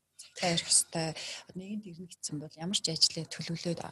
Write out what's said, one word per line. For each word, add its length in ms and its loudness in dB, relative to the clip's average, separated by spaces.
Цагтаа 320 0
ирэх 160 2
ёстой. 380 4
Нэгэнд 320 -6
ирнэ 160 -12
гэсэн 320 -6
бол 160 -8
ямар 240 -2
ч 160 -2
ажлыг 400 4
төлөвлөөд, 480 -2